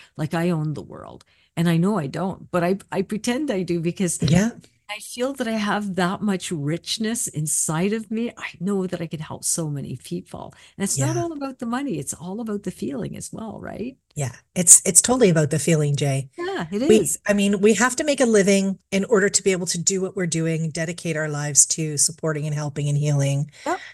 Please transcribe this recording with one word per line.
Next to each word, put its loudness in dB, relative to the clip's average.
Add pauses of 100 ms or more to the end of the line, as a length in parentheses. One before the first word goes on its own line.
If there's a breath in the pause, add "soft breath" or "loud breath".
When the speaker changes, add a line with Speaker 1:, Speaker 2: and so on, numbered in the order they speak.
(160 soft breath)
Speaker 1:
Like, -4
I 0
own 0
the -8
world. -16 (320)
And 4
I 4
know 4
I -2
don't, -6
but 2
I, 2 (120)
I -2
pretend -2
I 0
do -2
because -2
Speaker 2:
Yeah. 4 (380)
Speaker 1:
I -10
feel -4
that -2
I -2
have -2
that 0
much -2
richness -4
inside -2
of -4
me. -4
I -12 (100)
know -2
that -6
I -6
can -8
help -10
so -2
many -6
people. -10 (240 soft breath)
And -6
it's -2
not 2
Speaker 2:
Yeah. 0
Speaker 1:
all -4
about -8
the -6
money. -2
It's -6
all -10
about -6
the -6
feeling -6
as -12
well, -12
right? -10 (200)
Speaker 2:
Yeah. -4 (220)
It's, 8
it's 4
totally 6
about 4
the 0
feeling, 2
Jay. -2
Speaker 1:
Yeah, -4
it 0
Speaker 2:
We, 10
Speaker 1:
is. 0
Speaker 2:
I 2
mean, 2
we 8
have 2
to -2
make 2
a 4
living 4 (100)
in 0
order 4
to 0
be 4
able -2
to -2
do 2
what -4
we're 0
doing, 0
dedicate -4
our -2
lives 2
to -4
supporting -2
and -2
helping -4
and 2
healing, 0 (120)
Speaker 1:
Yep. -2 (160 loud breath)